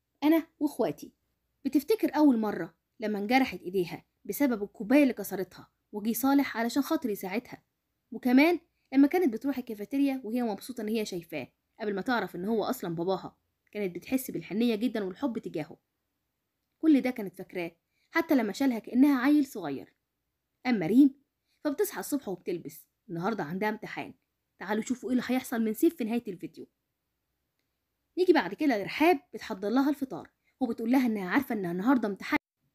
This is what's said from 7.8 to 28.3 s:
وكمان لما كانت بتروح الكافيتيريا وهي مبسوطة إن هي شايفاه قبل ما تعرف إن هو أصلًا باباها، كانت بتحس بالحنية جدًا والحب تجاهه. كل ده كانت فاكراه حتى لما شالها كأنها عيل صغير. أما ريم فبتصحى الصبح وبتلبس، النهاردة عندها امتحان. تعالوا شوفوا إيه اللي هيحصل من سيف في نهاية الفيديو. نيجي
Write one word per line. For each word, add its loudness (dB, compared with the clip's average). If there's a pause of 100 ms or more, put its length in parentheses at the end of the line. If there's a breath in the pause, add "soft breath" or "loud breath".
وكمان 4 (340)
لما 8
كانت 2
بتروح -4
الكافيتيريا -4
وهي -4
مبسوطة -6
إن -6
هي -2
شايفاه -10 (320)
قبل -4
ما -4
تعرف -2
إن -8
هو 0
أصلًا -4
باباها، -4 (340)
كانت -6
بتحس -6
بالحنية -2
جدًا -2
والحب -4
تجاهه. -10 (1000)
كل 6
ده -2
كانت -8
فاكراه -8 (400)
حتى 0
لما 0
شالها 0
كأنها 4
عيل 4
صغير. -8 (720)
أما 0
ريم 6 (480)
فبتصحى -2
الصبح -6
وبتلبس، -8 (220)
النهاردة -4
عندها -4
امتحان. -10 (460)
تعالوا -4
شوفوا -6
إيه 2
اللي -2
هيحصل -2
من -2
سيف 2
في -6
نهاية -4
الفيديو. -12 (1500)
نيجي 6